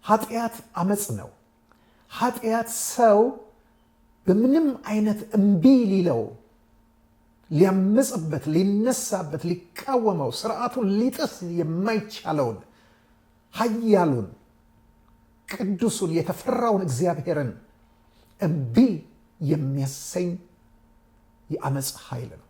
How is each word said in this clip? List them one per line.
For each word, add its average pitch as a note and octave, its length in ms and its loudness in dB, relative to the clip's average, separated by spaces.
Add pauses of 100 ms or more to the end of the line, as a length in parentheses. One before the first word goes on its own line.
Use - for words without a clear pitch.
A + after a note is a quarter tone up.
ኃጢአት A3 500 -2 (200)
አመፅ G3+ 360 0
ነው። G2+ 180 -8 (800)
ኃጢአት A3+ 580 -2 (160)
ሰው A3 340 6 (1080)
በምንም C4 400 4 (180)
አይነት G#3+ 340 0 (140)
እምቢ G3 300 4 (220)
ሊለው፣ F3 360 2 (1300)
ሊያምፅበት፣ F#3 960 2
ሊነሳበት፣ F#3+ 960 0
ሊቃወመው፣ F3 920 -2
ስርዓቱን A#3 580 -4
ሊጥስ B3+ 400 0 (220)
የማይቻለውን E3 1000 -2 (960)
ኃያሉን G3+ 720 2 (1200)
ቅዱሱን G3 680 -2
የተፈራውን G#3+ 680 0
እግዚአብሔርን D3+ 680 -2 (920)
እምቢ C#3+ 340 -2 (640)
የሚያሰኝ C#3+ 920 -4 (1200)
የአመፅ C#3 400 -4 (100)
ኃይል B2+ 320 -12
ነው። - 180 -20